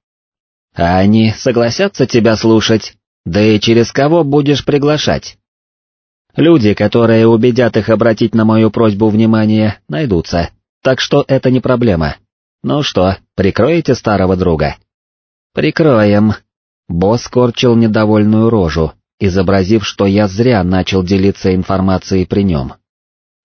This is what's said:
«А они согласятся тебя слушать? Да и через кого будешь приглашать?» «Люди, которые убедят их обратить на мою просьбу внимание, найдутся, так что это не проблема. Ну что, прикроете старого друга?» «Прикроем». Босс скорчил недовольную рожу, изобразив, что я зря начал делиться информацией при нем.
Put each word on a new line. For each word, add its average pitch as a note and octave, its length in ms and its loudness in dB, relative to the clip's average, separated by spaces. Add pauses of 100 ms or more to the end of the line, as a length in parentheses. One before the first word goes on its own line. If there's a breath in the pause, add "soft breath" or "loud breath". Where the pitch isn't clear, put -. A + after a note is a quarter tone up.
(760)
«А E2+ 240 0
они A2 380 2
согласятся A#2+ 680 -2
тебя A2+ 300 2
слушать? A2+ 580 0 (300)
Да F2+ 180 -2
и G#2+ 180 2
через A2+ 320 0
кого D#3 320 0
будешь C#3+ 400 0
приглашать?» C#3+ 720 -4 (1000)
«Люди, C#3 380 2
которые A2+ 520 2
убедят A#2 500 2
их G#2 120 -2
обратить A2 460 0
на A2+ 100 2
мою A2 260 2
просьбу A2 380 0
внимание, G#2+ 720 0 (100)
найдутся, F#2 640 -4 (320)
так C3 180 -2
что - 260 -2
это C3 240 0
не B2+ 100 0
проблема. G#2+ 560 -2 (460)
Ну C#3+ 200 -4
что, F#2+ 340 -2 (180)
прикроете C#3+ 600 0
старого F#2+ 420 -2
друга?» D#2+ 400 -2 (800)
«Прикроем». G#2+ 800 2 (540)
Босс F#2+ 340 -2
скорчил B2 540 0
недовольную G#2+ 760 2
рожу, E2 420 0 (260)
изобразив, F#2+ 680 0
что - 200 -4
я G2+ 220 2
зря G#2+ 360 0
начал F#2 380 -2
делиться F#2+ 520 0
информацией F#2+ 720 -2
при G2+ 160 -2
нем. D#2+ 320 -4 (720)